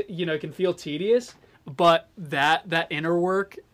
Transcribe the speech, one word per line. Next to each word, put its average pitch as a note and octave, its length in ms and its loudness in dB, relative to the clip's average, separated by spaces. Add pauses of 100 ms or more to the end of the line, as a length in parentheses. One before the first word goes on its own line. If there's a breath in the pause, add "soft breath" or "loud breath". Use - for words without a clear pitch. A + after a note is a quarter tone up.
you F3 180 -4
know, D#3 80 -2
it D3+ 60 -4
can D#3 100 -10
feel F3+ 240 0
tedious, G3 640 -2 (280 soft breath)
but E3 440 2 (100)
that, D#3 500 0
that E3 220 -2
inner D#3+ 260 -2
work F#3 400 -2 (180)